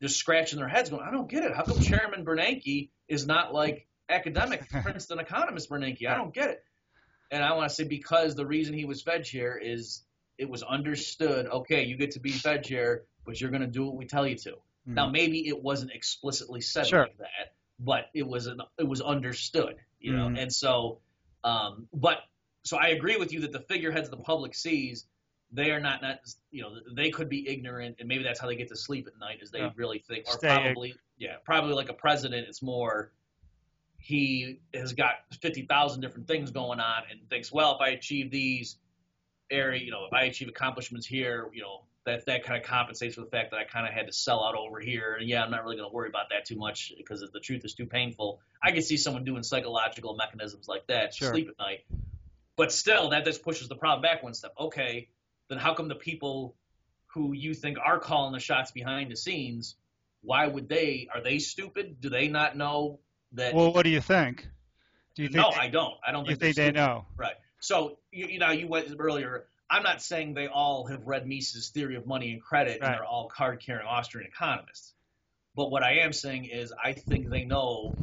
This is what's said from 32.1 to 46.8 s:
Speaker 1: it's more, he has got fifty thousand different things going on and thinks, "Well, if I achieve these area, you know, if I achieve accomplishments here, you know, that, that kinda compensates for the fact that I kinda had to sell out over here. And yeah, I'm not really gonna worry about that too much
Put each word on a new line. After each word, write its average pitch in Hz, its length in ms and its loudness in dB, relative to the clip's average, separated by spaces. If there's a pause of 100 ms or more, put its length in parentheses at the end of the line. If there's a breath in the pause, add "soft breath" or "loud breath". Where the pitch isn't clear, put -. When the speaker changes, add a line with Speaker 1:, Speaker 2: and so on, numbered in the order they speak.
Speaker 1:
it's - 140 -14
more, 117 500 -2 (840)
he 131 600 0 (140)
has 127 200 -6
got 127 200 4 (260)
fifty 160 220 -2
thousand 143 380 4
different 123 260 -8
things 147 240 -2
going 123 300 -4
on 113 300 0
and 110 180 -20
thinks, 120 240 -6
"Well, 147 240 6
if 135 40 -8
I 135 100 4
achieve 131 400 -4
these 131 460 -2 (720)
area, 135 300 0
you 123 120 -8
know, 98 140 -6
if 110 60 -4
I 131 120 6
achieve 127 240 -2
accomplishments 127 580 -4
here, 123 460 -2
you 113 100 -12
know, 98 220 -14 (200)
that, 120 220 -4
that 127 180 0
kinda 120 160 -2
compensates 120 540 -2
for 117 60 -12
the 113 80 -12
fact 113 240 -2
that 110 80 -4
I 110 40 -4
kinda 113 280 -4
had 110 160 -4
to - 40 -10
sell 117 300 2
out 110 140 0
over 110 240 -6
here. 110 340 -2
And 113 140 -4
yeah, 117 160 2
I'm 113 80 -2
not 117 100 -2
really 113 140 -6
gonna 104 160 -10
worry 117 160 -4
about 104 220 -4
that 104 160 -2
too 113 100 -8
much 107 400 -6